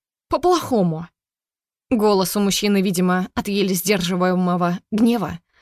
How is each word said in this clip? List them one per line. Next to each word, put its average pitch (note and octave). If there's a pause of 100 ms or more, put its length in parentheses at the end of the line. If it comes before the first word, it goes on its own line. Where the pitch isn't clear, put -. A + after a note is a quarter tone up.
(280)
по-плохому?» B3 (840)
Голос G#3
у G#3
мужчины, G3+
видимо, F#3
от F3+
еле G3+
сдерживаемого F3+ (120)
гнева G#3+ (220)